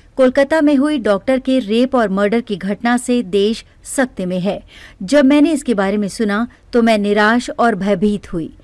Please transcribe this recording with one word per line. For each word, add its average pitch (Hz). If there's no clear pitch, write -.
"कोलकाता 277
में 294
हुई 294
डॉक्टर 214
के 262
रेप 233
और 226
मर्डर 202
की 214
घटना 208
से 247
देश 202
सख्ते 254
में 180
है। 180
जब 269
मैंने 294
इसके 247
बारे 196
में 208
सुना 214
तो 233
मैं 226
निराश 208
और 233
भयभीत 202
हुई। 165